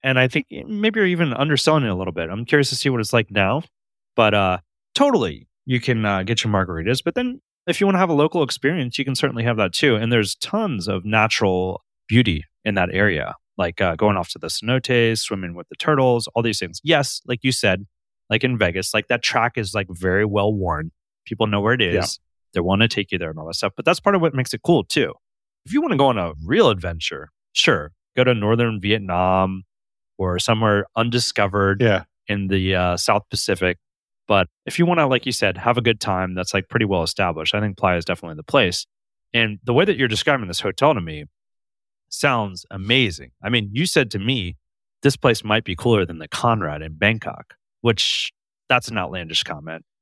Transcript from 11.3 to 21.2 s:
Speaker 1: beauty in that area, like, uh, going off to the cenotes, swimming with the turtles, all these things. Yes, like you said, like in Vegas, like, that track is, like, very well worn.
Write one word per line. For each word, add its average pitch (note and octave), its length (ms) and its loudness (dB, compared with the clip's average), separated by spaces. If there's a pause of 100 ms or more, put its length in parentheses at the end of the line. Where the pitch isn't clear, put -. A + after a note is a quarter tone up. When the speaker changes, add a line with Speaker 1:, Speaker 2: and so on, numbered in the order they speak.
Speaker 1:
beauty G#2+ 380 2 (200)
in G#2 100 -2
that F2+ 160 2
area, F2+ 440 0 (220)
like, F2 240 -2
uh, F2 140 0
going G2+ 220 2
off E2+ 120 -4
to - 100 -12
the E2 80 -10
cenotes, A#2 720 0
swimming F#2 340 -6
with F2 160 -14
the - 60 -20
turtles, B2+ 580 2
all A#2 80 0
these A2+ 180 -2
things. F2+ 240 -8
Yes, D3 420 0
like B2 180 -6
you C3 80 2
said, G2+ 340 0 (440)
like A2 140 -2
in B2+ 140 0
Vegas, F#2 360 0
like, A2 160 -2
that A#2+ 120 0
track A#2 360 0
is, - 160 -6
like, G2 160 -4
very F#2 360 0
well G#2 280 0
worn. E2 380 -4 (340)